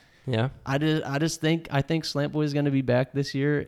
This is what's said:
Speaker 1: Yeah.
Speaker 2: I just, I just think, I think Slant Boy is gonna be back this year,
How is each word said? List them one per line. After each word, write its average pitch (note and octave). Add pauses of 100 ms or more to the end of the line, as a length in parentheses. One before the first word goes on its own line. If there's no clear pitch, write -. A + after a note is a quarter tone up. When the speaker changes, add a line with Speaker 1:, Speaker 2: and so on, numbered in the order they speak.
(260)
Speaker 1:
Yeah. B2 (140)
Speaker 2:
I C3+
just, D#3
I C#3
just D#3
think, E3
I C#3
think D#3+
Slant C#3+
Boy D3+
is D3
gonna D3
be C3+
back B2+
this C#3
year, C#3